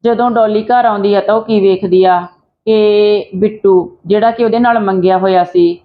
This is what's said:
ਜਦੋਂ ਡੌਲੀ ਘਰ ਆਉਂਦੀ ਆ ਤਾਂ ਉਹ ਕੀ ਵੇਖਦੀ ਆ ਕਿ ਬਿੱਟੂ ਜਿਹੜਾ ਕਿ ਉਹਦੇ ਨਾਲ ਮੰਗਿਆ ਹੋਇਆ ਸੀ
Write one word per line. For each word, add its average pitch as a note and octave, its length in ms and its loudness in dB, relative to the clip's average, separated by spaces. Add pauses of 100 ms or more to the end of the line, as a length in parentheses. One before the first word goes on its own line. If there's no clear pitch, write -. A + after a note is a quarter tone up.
ਜਦੋਂ A#3 260 0
ਡੌਲੀ A3 340 0
ਘਰ A#3+ 200 0
ਆਉਂਦੀ G3+ 300 0
ਆ G3 60 0
ਤਾਂ G3+ 140 -2
ਉਹ A3+ 80 -2
ਕੀ A3 180 0
ਵੇਖਦੀ F#3+ 460 0
ਆ F3+ 140 2 (460)
ਕਿ G#3 680 0
ਬਿੱਟੂ G3+ 360 0 (340)
ਜਿਹੜਾ G#3+ 240 0
ਕਿ A#3 140 -4
ਉਹਦੇ A3+ 140 0
ਨਾਲ A#3+ 220 0
ਮੰਗਿਆ F#3 380 0
ਹੋਇਆ F#3 260 0
ਸੀ F3 400 -2